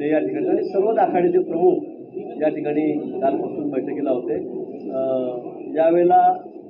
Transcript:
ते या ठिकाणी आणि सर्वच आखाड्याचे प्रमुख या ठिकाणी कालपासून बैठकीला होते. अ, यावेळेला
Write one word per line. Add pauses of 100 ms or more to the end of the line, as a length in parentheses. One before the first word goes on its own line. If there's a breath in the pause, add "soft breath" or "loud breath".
ते
या
ठिकाणी
आणि
सर्वच
आखाड्याचे
प्रमुख (400)
या
ठिकाणी
कालपासून
बैठकीला
होते. (560)
अ, (400)
यावेळेला (340)